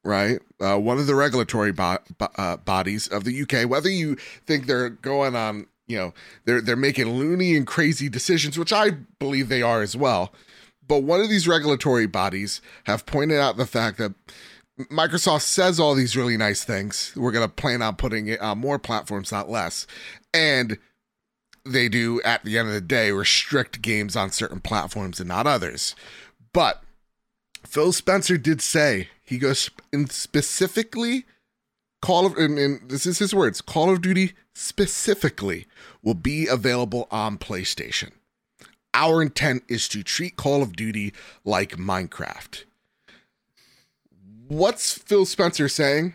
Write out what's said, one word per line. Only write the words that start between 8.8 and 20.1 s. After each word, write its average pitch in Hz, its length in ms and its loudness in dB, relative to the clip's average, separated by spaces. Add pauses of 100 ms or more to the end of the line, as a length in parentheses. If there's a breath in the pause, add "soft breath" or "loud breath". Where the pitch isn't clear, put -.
believe 135 280 -2
they 127 140 2
are 117 180 2
as 104 160 -4
well. 107 360 2 (520 loud breath)
But 139 200 2
one 175 160 4
of 220 80 2
these 196 180 2
regulatory 147 600 2
bodies 95 520 -4 (240 loud breath)
have 107 220 -2
pointed 147 320 2
out 131 180 2
the 123 100 0
fact 113 320 -2
that 104 140 -2 (760 loud breath)
Microsoft 156 520 2
says 180 360 2
all 147 160 4
these 127 220 2
really 120 200 2
nice 104 280 0
things. 101 500 -4
We're 123 160 0
gonna 113 180 2
plan 123 320 -2
on 110 140 0
putting 107 320 -4
it 110 140 -4
on 104 180 -4
more 139 220 -2
platforms, 104 500 -6
not 101 180 -4
less. 98 380 -4 (460 loud breath)